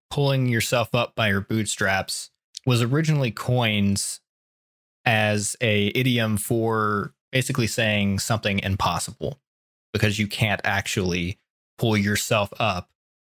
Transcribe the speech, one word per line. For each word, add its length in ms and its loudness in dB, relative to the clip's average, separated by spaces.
pulling 380 0
yourself 460 0
up 220 0
by 120 2
your 140 2
bootstraps 880 -2
was 160 2
originally 520 0
coined 880 0
as 560 2
a 340 2
idiom 420 2
for 760 0
basically 360 0
saying 500 0
something 400 -2
impossible, 800 -4
because 240 2
you 80 0
can't 380 0
actually 720 -2
pull 180 2
yourself 640 0
up 320 -2